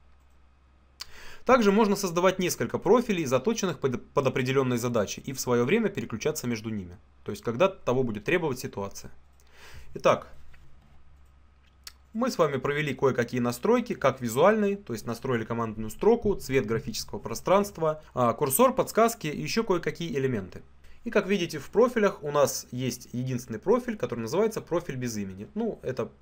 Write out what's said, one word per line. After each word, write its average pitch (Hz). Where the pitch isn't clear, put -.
Также 233
можно 202
создавать 180
несколько 135
профилей, 196
заточенных 156
под, 123
под 135
определенные 127
задачи, 120
и 139
в 127
свое 120
время 202
переключаться 120
между 113
ними. 92
То -
есть, 104
когда 131
того 131
будет 107
требовать 156
ситуация. -
Итак, -
мы 233
с -
вами 147
провели 143
кое-какие 123
настройки, 151
как 127
визуальные, 196
то 202
есть 107
настроили 117
командную 110
строку, 220
цвет 131
графического 113
пространства, 160
а, 120
курсор, 190
подсказки 196
и 147
еще 151
кое-какие 170
элементы. 117
И 233
как 208
видите, 175
в -
профилях 214
у 147
нас 143
есть 123
единственный 123
профиль, 240
который 117
называется 170
профиль 160
без 123
имени. 98
Ну, 214
это 127